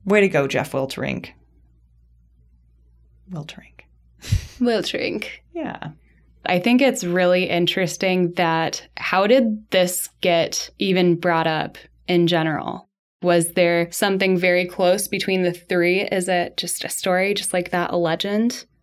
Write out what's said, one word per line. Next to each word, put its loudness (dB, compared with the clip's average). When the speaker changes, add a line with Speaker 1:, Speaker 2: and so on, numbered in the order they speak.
Speaker 1:
Way 4
to 4
go, 0
Jeff -4
Wilterink. -6
Wilterink. -16
Speaker 2:
Wilterink. -2
Speaker 1:
Yeah. -10
Speaker 2:
I 2
think 2
it's 0
really 2
interesting 0
that -2
how 0
did 2
this 0
get 0
even 2
brought 0
up -4
in 4
general? -2
Was 2
there 2
something 2
very 2
close 0
between -2
the 0
three? 0
Is -2
it -2
just -6
a -10
story 0
just -6
like -2
that, -2
a 0
legend? -2